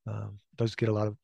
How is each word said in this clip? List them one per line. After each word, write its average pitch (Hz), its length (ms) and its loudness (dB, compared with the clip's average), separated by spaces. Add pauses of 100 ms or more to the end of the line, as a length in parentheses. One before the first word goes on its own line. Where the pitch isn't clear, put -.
Um, 104 320 -8 (200)
those 113 160 2
get 110 160 2
a - 20 2
lot 107 160 2
of 104 160 -4